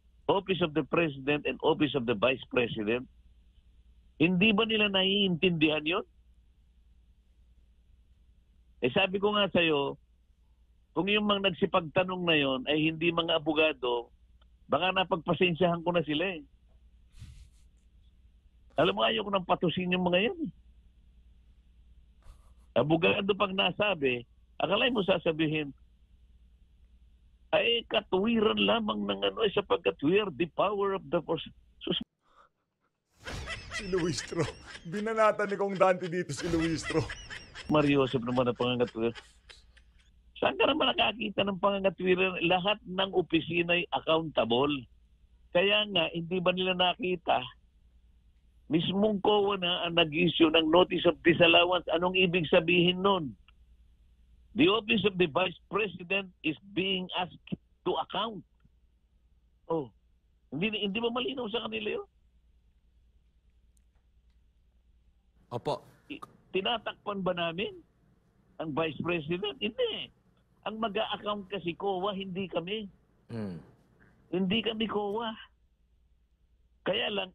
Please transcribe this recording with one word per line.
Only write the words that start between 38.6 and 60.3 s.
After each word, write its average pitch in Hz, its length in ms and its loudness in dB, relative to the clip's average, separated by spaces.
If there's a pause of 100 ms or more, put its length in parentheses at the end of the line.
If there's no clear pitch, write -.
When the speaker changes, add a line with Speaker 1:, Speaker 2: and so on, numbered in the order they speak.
Speaker 1:
Saan - 240 -2
ka 453 80 4
naman 277 240 2
nakakita 214 560 -2
ng 196 160 -4
pangangatwiran? 185 800 0
Lahat 180 400 0
ng 190 320 -4
opisina 170 640 0
ay 175 160 -2
accountable. 139 880 0 (720)
Kaya 202 400 2
nga, 160 160 0
hindi 170 320 -4
ba 180 80 2
nila 185 240 -2
nakita? 180 640 0 (1300)
Mismong 185 560 2
coa 202 400 4
na 175 240 -2
ang 170 80 -4
nag-issue 165 560 4
ng 160 240 4
notice 175 320 4
of 170 160 4
disallowance. 170 720 4
Anong 180 240 0
ibig 180 320 2
sabihin 180 480 4
nun? 185 320 0 (1300)
The 147 160 6
Office 214 320 0
of 202 160 0
the 170 80 2
Vice 175 280 -2 (120)
President 190 720 -6
is 156 160 -4 (160)
being 185 400 -2
asked 180 240 -6 (480)
to 175 80 0
account. 190 480 -6 (1300)
Oh, 160 160 0 (640)